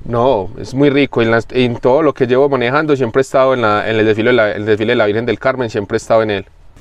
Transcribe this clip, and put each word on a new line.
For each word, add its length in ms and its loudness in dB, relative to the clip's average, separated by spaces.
no, 460 0
es 140 -12
muy 160 4
rico. 320 0
En 100 2
las, 180 0
en 260 0
todo 260 2
lo 100 2
que 160 -2
llevo 200 2
manejando 460 0
siempre 260 0
he 20 2
estado 320 2
en 80 -2
la, 260 0
en 80 0
el 100 2
desfile 240 2
de 60 4
la, 160 2
el 140 -6
desfile 260 0
de 40 2
la 100 2
Virgen 200 -2
del 140 -4
Carmen, 300 -2
siempre 260 -6
he 20 -2
estado 240 2
en 80 -2
él. 160 -4